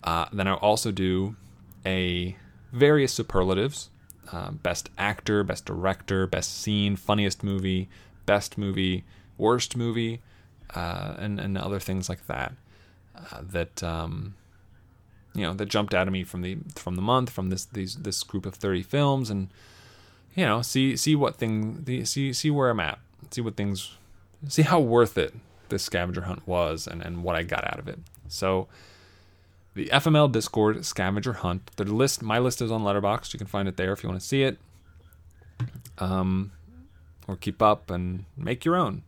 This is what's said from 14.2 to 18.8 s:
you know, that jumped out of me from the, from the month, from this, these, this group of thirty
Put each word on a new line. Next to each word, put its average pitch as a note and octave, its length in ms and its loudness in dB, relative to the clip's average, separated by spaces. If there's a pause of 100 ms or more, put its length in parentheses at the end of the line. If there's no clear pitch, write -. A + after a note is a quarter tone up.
you - 80 -4
know, E2+ 100 -2
that G2+ 140 -4
jumped G#2 260 0
out F#2 140 4
of F#2+ 60 0
me F#2 100 -2
from F2+ 180 -8
the, F2+ 160 -4 (180)
from F2+ 200 -6
the F#2 60 -2
month, B2 280 2
from F#2 200 -4
this, F#2 160 -2
these, G2 320 -8
this - 260 -6
group G2 220 -6
of F#2+ 100 -8
thirty F#2+ 260 -2